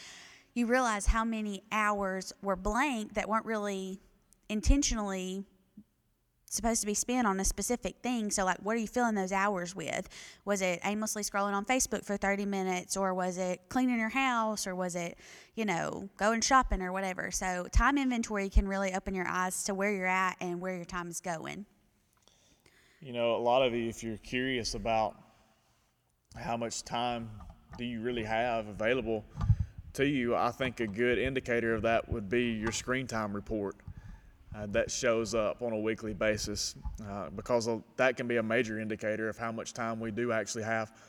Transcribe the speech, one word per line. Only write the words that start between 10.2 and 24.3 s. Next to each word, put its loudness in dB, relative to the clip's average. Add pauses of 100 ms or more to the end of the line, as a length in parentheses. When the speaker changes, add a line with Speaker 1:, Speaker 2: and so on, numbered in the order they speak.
Speaker 1:
Was 0
it 2
aimlessly -2
scrolling 0
on 0
Facebook 2
for -2
thirty 0
minutes, -2
or 2
was 0
it -2
cleaning 2
your 0
house, 0
or -4
was -2
it, -6 (380)
you -2
know, -2
going 2
shopping 4
or -2
whatever? -4
So -2
time 6
inventory 0
can 4
really 0
open -4
your -2
eyes -2
to -2
where 0
you're -2
at 2
and -4
where -4
your -8
time -8
is -8
going. -6 (1300)
Speaker 2:
You -12
know, 4
a -
lot 6
of 2
you, 0
if -6
you're -4
curious -2